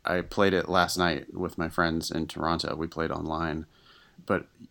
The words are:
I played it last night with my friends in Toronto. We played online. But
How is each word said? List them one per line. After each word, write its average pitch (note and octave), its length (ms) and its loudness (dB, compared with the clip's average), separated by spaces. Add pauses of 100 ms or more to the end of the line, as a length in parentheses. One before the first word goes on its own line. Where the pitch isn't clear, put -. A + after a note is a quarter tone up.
I F2 160 0
played G2 320 2
it D#2+ 160 2
last F2 280 4
night E2 360 0
with F2 240 -4
my E2 100 0
friends E2 440 0
in D#2+ 160 -2
Toronto. D#2 500 -2
We D#2+ 100 -4
played D#2+ 240 -2
online. D#2+ 540 -4 (600)
But F#2 220 -2 (240)